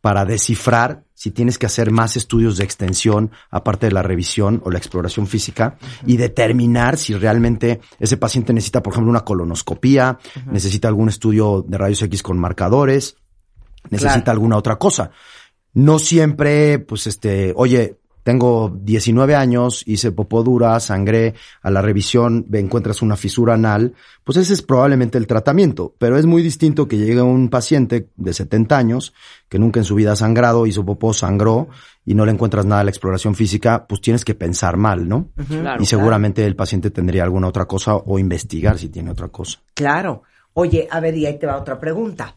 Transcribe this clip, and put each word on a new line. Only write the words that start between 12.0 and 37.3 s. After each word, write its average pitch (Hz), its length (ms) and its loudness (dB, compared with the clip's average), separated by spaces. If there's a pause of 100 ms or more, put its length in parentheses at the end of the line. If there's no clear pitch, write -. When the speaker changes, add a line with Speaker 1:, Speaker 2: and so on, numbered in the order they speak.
Speaker 1:
X 104 220 -4
con 90 160 -4
marcadores, 123 760 0 (760)
necesita 127 320 0
Speaker 2:
Claro. 123 80 2
Speaker 1:
alguna 110 260 2
otra 107 200 -2
cosa. - 340 0 (640)
No 151 240 6
siempre, 147 800 2
pues, - 260 -8
este, 98 500 -2
"Oye, 123 420 2 (260)
tengo 117 480 2 (120)
diecinueve 117 520 2
años, 123 520 2
hice 110 240 -2
popó 110 320 -2
dura, 117 360 2
sangré, 110 540 0 (300)
a 98 80 0
la 98 100 2
revisión 117 680 2
me 107 100 0
encuentras 104 420 -2
una 107 160 0
fisura 117 380 0
anal", 110 400 0 (280)
pues 139 140 -2
ese 185 160 2
es 175 80 0
probablemente 131 560 2
el 110 80 0
tratamiento, 139 720 0
pero 123 220 2
es 160 80 4
muy 170 160 4
distinto 151 440 0
que 107 100 -2
llegue 117 260 2
un 127 260 2
paciente 123 680 0
de 90 160 -6
setenta 110 440 0
años, 123 360 -2 (360)
que 95 80 -4
nunca 113 220 2
en 107 60 2
su 104 100 -2
vida 104 160 4
ha 104 40 2
sangrado, 117 520 2
hizo 98 180 -2
popó, 107 300 -2
sangró, 107 520 0 (380)
y - 80 0
no 107 140 4
le 110 40 2
encuentras 104 320 0
nada 101 180 2
a - 20 2
la 101 80 0
exploración 95 420 -4
física, 107 540 -2
pues 101 140 -6
tienes 117 220 0
que - 120 -4
pensar 87 420 -2
mal, 95 320 0
¿no? 120 200 -2 (100)
Speaker 2:
Ujú. 139 80 -10
Speaker 3:
Claro, - 0 -
Speaker 1:
Y 156 160 -6
Speaker 3:
claro. 120 220 -2
Speaker 1:
seguramente 107 600 2
el 98 100 0
paciente 95 360 -4
tendría 90 320 -2
alguna 92 240 0